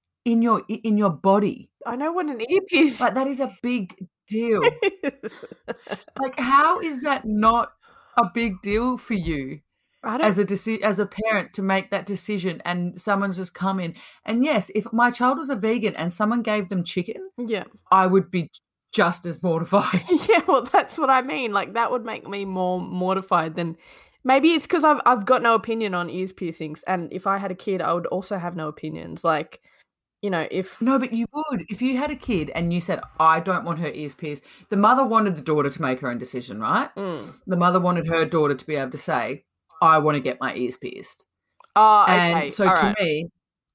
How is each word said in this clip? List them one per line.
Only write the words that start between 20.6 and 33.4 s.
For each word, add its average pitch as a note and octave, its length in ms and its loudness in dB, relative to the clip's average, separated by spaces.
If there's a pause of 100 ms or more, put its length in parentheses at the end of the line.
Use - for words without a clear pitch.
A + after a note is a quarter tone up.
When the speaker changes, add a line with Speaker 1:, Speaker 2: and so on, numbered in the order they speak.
Speaker 2:
that's - 360 0
what C#4 120 2
I C4 120 6
mean. B3+ 300 -4
Like, G3 220 -2
that A3+ 160 0
would B3 140 -2
make A3 240 -10
me G3 160 -6
more F#3 360 -2
mortified F3+ 760 -2
than, E3 200 -4 (460)
maybe C4+ 280 6
it's D#4+ 160 0
'cause D#4+ 180 2
I've, D4+ 200 6
I've A3+ 220 4
got B3 160 4
no A#3 120 6
opinion A3+ 400 -2
on F3 160 -2
ears F#3 220 -6
piercings, D#3+ 540 -8
and F3 260 -4
if F#3 140 -6
I G3 120 0
had G3 120 -6
a F#3 60 -6
kid, F#3 260 -4
I - 100 0
would F3 140 -2
also G3 320 -4
have F3 180 -6
no D#3 120 -6
opinions. D#3+ 560 -12
Like, D#3 360 -2 (640)
you G3+ 80 -4
know, D#3+ 200 -2
if F#3 300 -6
Speaker 1:
No, B3+ 180 2
but A#3 140 -2
you A3+ 200 -2
would. D4 360 -4
If G#3 140 -8
you C4 160 0
had D4 140 -2
a - 40 -6
kid F3 380 -2
and E3+ 180 -2
you F3 80 0
said, E3+ 200 -4 (200)
"I D#3+ 200 6